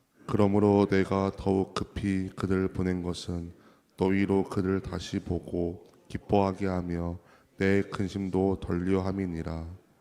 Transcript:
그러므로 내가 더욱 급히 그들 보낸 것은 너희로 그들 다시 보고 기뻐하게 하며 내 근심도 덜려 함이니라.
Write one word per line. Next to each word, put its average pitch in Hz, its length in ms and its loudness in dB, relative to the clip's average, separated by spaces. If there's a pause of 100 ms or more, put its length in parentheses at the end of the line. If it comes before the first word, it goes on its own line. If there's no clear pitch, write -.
(280)
그러므로 101 580 6
내가 98 520 2
더욱 95 360 0
급히 95 600 -2
그들 95 340 0
보낸 92 340 -2
것은 87 500 -6 (440)
너희로 98 480 2
그들 95 360 -2
다시 90 380 -6
보고 87 760 -6 (160)
기뻐하게 98 560 2
하며 87 520 -2 (400)
내 98 260 2
근심도 95 760 -2
덜려 92 420 0
함이니라. 85 640 -4 (360)